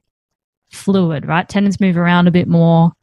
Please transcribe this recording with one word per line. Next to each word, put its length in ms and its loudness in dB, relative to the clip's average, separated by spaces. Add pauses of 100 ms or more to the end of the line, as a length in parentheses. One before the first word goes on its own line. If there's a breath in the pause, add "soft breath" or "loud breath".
(720)
fluid, 560 -4
right? 220 -4
Tenants 320 -2
move 180 0
around 300 2
a 40 2
bit 160 0
more, 440 2 (100)